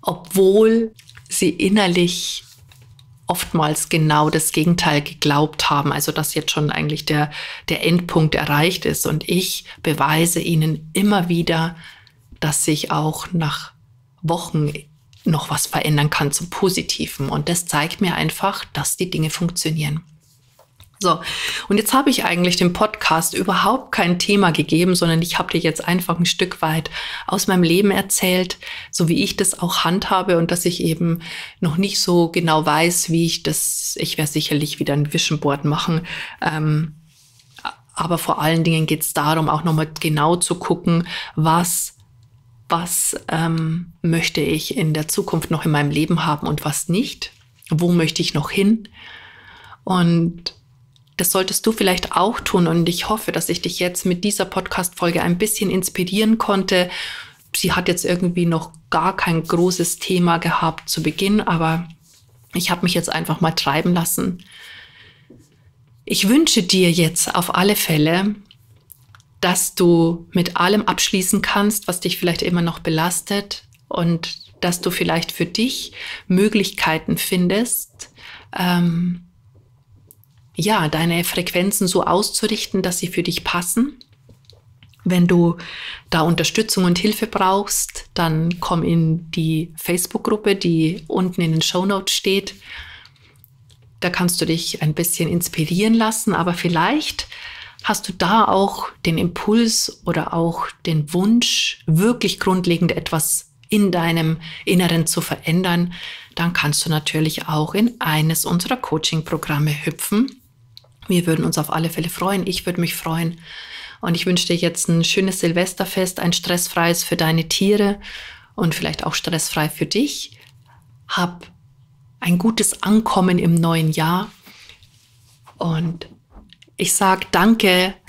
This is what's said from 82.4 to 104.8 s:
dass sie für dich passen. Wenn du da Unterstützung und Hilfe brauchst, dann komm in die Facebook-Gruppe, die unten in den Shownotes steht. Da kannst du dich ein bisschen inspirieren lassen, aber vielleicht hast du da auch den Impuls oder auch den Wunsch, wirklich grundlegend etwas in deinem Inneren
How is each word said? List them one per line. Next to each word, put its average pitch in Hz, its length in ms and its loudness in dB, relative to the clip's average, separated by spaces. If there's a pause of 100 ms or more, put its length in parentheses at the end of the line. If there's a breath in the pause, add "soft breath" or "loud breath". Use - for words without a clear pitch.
dass 180 180 -2
sie 185 80 -4
für 180 160 -2
dich - 200 -4
passen. 226 560 -2 (1040)
Wenn 175 240 4
du 175 300 6 (520 loud breath)
da 160 120 2
Unterstützung 175 640 2
und 175 120 4
Hilfe 214 300 0
brauchst, 196 840 0
dann 165 460 0
komm 170 240 0
in 165 480 2
die 160 440 0
Facebook-Gruppe, 202 800 0
die 170 520 2
unten 185 340 0
in 165 100 2
den 160 100 2
Shownotes 190 540 0
steht. 196 400 -2 (1400 loud breath)
Da 180 100 -2
kannst 180 300 -2
du 160 60 0
dich 165 360 -4
ein 151 120 0
bisschen - 360 -2
inspirieren 175 640 0
lassen, 220 400 0
aber 170 200 0
vielleicht 175 760 -2 (560 loud breath)
hast - 240 -2
du 180 60 -8
da 190 320 2
auch - 440 0 (160)
den 165 120 2
Impuls 214 880 0
oder 165 280 -2
auch 165 340 0 (180)
den 156 280 0
Wunsch, 220 720 2
wirklich 196 540 2
grundlegend 175 540 2
etwas - 560 -4 (180)
in 202 240 2
deinem 165 460 0 (260 loud breath)
Inneren 170 420 2